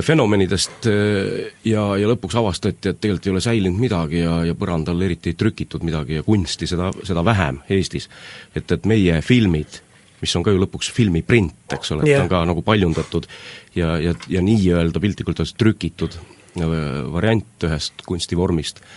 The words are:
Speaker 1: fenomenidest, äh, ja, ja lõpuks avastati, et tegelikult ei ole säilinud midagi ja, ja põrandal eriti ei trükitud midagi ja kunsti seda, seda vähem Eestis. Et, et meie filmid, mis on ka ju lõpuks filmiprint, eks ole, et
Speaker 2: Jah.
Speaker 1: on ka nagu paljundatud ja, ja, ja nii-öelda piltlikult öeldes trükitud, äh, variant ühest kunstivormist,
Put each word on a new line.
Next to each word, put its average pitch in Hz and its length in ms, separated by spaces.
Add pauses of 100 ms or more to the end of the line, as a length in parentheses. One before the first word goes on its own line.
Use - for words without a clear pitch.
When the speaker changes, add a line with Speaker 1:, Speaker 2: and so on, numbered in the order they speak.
Speaker 1:
fenomenidest, 104 840
äh, 104 600 (180)
ja, 110 160 (160)
ja 101 100
lõpuks 107 300
avastati, 98 520
et 87 120
tegelikult 98 240
ei 98 60
ole 92 100
säilinud 101 400
midagi 85 380
ja, 85 160 (100)
ja 85 80
põrandal 85 480
eriti 87 300
ei - 20
trükitud - 480
midagi 78 380
ja 73 40
kunsti 92 440
seda, 87 240 (120)
seda 85 220
vähem 80 320 (100)
Eestis. - 420 (460)
Et, - 160
et 85 140
meie 98 360
filmid, 92 580 (420)
mis - 140
on 87 100
ka 107 80
ju 95 80
lõpuks - 320
filmiprint, 95 600 (180)
eks - 180
ole, 78 140
et 151 80
Speaker 2:
Jah. 139 80
Speaker 1:
on 87 80
ka 87 160
nagu 85 160
paljundatud 85 640 (500)
ja, 85 220
ja, 82 160 (160)
ja 90 120
nii-öelda 87 600
piltlikult 90 400
öeldes - 160
trükitud, 92 560 (400)
äh, 82 240 (340)
variant 101 540
ühest 78 400
kunstivormist, 87 800 (140)